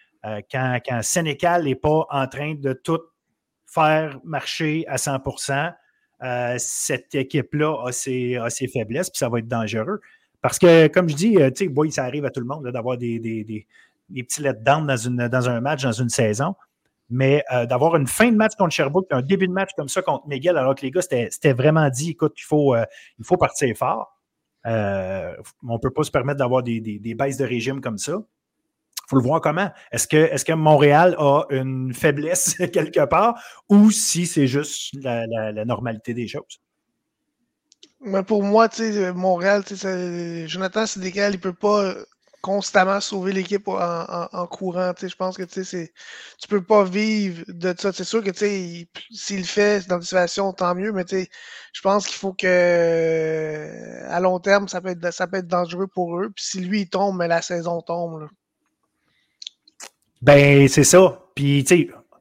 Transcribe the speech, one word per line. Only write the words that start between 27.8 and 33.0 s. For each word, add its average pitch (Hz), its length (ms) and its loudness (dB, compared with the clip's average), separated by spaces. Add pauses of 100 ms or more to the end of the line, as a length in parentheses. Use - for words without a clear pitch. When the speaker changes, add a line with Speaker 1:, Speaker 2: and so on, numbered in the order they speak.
Speaker 1:
comme 117 160 -6
ça. 165 220 -6 (880)
Faut 135 100 2
le 127 60 4
voir 151 180 0
comment. 170 300 0 (200)
Est-ce - 160 -4
que, 156 100 4
est-ce 156 280 4
que 165 80 0
Montréal 156 680 6
a 147 320 4
une 131 420 -4
faiblesse 151 600 0
<laughs> 175 180 -4
quelque 160 320 2